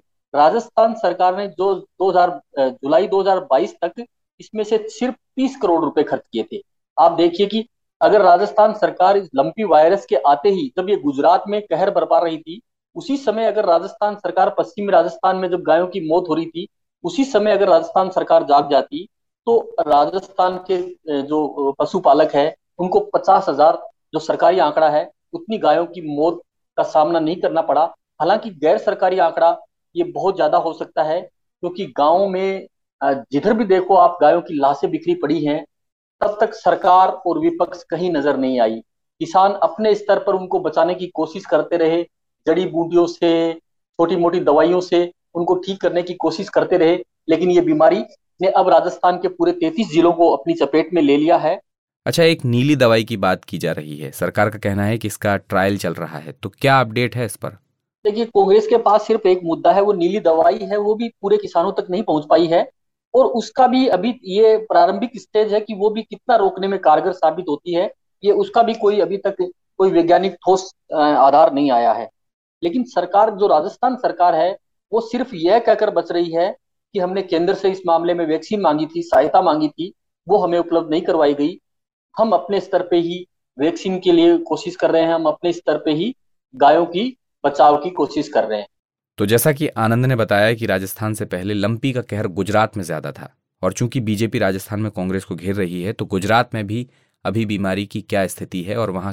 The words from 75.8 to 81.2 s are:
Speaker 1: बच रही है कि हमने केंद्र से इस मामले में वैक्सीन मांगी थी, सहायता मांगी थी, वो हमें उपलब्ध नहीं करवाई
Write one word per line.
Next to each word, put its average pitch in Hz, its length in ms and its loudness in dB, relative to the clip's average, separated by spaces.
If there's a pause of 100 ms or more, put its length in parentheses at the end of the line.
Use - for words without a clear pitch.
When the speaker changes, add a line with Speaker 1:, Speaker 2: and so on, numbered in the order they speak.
Speaker 1:
बच 170 220 -4
रही 170 200 -2
है 175 240 -2 (360)
कि 202 60 -4
हमने 185 240 -4
केंद्र 175 320 0
से 190 160 0
इस 190 160 -2
मामले 170 280 2
में 170 120 -2
वैक्सीन 160 340 -4
मांगी 156 260 0
थी, 165 160 -8
सहायता - 400 2
मांगी 151 260 0
थी, 175 260 -10 (340)
वो 175 100 4
हमें 175 200 0
उपलब्ध 170 320 -2
नहीं 165 120 -2
करवाई 160 320 2